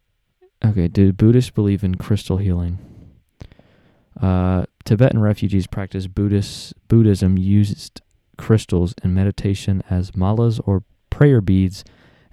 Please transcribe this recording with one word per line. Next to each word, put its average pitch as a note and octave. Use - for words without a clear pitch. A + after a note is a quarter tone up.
Okay, G2+
do G2
Buddhists A#2
believe G2+
in F#2
crystal -
healing? F2+
Uh, F#2
Tibetan A2+
refugees G2+
practice F#2+
Buddhist, G2+
Buddhism G2
used G2+
crystals F2+
in F#2
meditation G2
as F#2
malas A2
or G2
prayer C#3
beads, F#2+